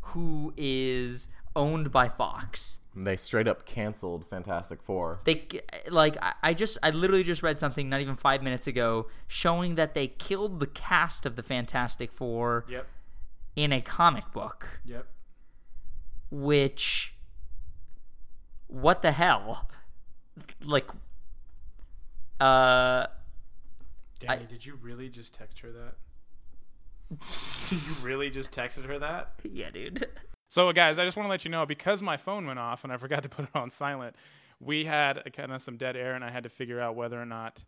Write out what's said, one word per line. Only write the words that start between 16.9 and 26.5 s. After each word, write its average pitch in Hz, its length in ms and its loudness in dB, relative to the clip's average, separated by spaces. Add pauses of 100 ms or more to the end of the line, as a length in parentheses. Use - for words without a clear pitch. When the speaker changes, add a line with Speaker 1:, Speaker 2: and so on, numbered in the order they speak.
Speaker 1:
what 160 360 4
the 160 100 6
hell? 120 560 2 (960)
Like, 143 240 2 (1500)
uh, 127 680 8 (1120)
Speaker 3:
Danny, 123 100 -8
Speaker 1:
I 127 80 2 (100)
Speaker 3:
did 117 180 -12
you 139 160 -12
really 120 280 -10
just 117 260 -16
text - 260 -8
her 120 120 -12
that? 117 220 -4 (1160)